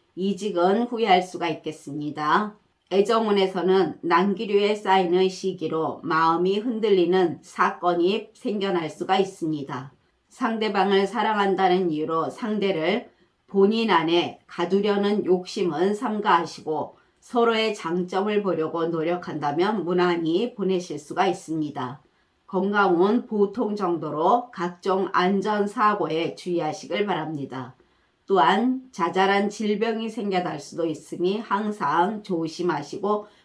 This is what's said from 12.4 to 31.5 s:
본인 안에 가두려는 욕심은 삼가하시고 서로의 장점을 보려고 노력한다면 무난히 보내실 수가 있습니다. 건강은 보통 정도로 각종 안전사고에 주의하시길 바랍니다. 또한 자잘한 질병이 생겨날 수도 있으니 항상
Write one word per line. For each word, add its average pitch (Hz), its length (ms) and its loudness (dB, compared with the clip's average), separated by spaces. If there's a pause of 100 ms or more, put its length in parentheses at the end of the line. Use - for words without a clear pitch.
본인 214 420 4
안에 165 560 2
가두려는 202 800 0
욕심은 180 680 0
삼가하시고 180 1080 -2 (180)
서로의 226 560 0
장점을 190 680 -2
보려고 165 440 -2
노력한다면 165 960 -2
무난히 175 680 0
보내실 180 440 -2
수가 175 280 -2
있습니다. 151 760 -4 (460)
건강은 196 800 2
보통 208 500 0
정도로 170 760 0
각종 185 600 -2
안전사고에 196 1200 0
주의하시길 170 680 -4
바랍니다. 147 680 -6 (520)
또한 202 560 2 (100)
자잘한 190 580 2
질병이 220 580 -2
생겨날 175 520 -4
수도 165 260 -6
있으니 170 540 -2
항상 208 800 -2